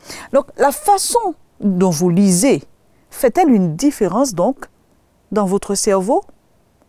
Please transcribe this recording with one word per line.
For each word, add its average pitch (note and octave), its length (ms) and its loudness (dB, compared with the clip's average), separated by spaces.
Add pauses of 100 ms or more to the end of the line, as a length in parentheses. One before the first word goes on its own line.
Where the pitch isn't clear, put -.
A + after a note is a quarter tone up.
(320)
Donc, C#4 140 0 (100)
la C#4 160 2
façon G4+ 640 0 (240)
dont F#3 300 2
vous F3 200 0
lisez F#3 540 2 (460)
fait-elle D4 400 0
une F3+ 260 2
différence, A3+ 580 -2
donc, F#3 320 -2 (640)
dans G3+ 160 0
votre G3 300 -2
cerveau G3+ 480 0 (640)